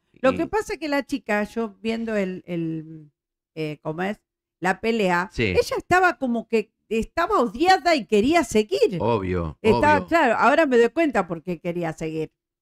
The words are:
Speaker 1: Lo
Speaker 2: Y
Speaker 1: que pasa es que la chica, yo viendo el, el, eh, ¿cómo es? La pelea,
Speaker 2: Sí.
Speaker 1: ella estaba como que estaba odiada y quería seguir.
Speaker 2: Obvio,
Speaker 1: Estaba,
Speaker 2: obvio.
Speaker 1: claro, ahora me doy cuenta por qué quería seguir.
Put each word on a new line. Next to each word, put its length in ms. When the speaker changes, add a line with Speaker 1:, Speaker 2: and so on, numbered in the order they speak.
Speaker 1:
Lo 120
Speaker 2:
Y 40
Speaker 1:
que 100
pasa 280
es 60
que 80
la 160
chica, 400
yo 360
viendo 360
el, 300
el, 640
eh, 280
¿cómo 200
es? 180
La 200
pelea, 520
Speaker 2:
Sí. 120
Speaker 1:
ella 320
estaba 420
como 300
que 240
estaba 500
odiada 560
y 120
quería 380
seguir. 540
Speaker 2:
Obvio, 640
Speaker 1:
Estaba, 360
Speaker 2:
obvio. 100
Speaker 1:
claro, 280
ahora 300
me 120
doy 100
cuenta 400
por 140
qué 180
quería 320
seguir. 380